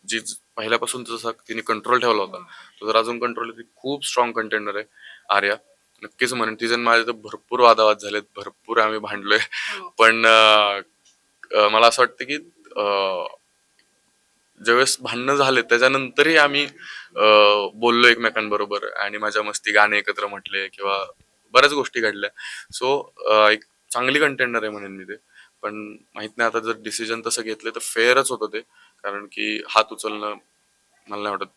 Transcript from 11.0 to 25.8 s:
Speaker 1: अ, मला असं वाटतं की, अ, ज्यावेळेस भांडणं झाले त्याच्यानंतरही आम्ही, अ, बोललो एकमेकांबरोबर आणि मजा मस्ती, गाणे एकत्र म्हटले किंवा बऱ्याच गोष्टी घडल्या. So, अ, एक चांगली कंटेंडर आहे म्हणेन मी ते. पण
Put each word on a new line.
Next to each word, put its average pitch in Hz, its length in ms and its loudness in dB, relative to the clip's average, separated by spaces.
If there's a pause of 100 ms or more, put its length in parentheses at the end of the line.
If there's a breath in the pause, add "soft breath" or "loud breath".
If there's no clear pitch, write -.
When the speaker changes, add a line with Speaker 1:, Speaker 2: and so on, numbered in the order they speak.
Speaker 1:
अ, 104 100 6
मला 110 200 6
असं 117 140 4
वाटतं 123 240 0
की, 139 100 -8 (400)
अ, 104 80 -4 (1800)
ज्यावेळेस 120 380 2
भांडणं 127 340 -4
झाले 135 260 2
त्याच्यानंतरही 131 760 2
आम्ही, 143 280 4 (500 loud breath)
अ, 107 100 2 (480)
बोललो 120 340 4
एकमेकांबरोबर 104 840 -2
आणि 101 240 -6
मजा 107 240 -4
मस्ती, 107 300 -6
गाणे 104 260 4
एकत्र 101 300 -4
म्हटले 98 400 -8
किंवा 98 380 -6 (460)
बऱ्याच 135 220 6
गोष्टी 127 260 -6
घडल्या. 104 300 -4 (520 loud breath)
So, 135 220 -2 (280)
अ, 107 200 6
एक 107 120 -2 (280)
चांगली 131 280 -2
कंटेंडर 127 440 -2
आहे 107 80 -6
म्हणेन 101 200 -14
मी 98 120 -16
ते. 98 300 -20 (280 soft breath)
पण 107 360 -12 (180)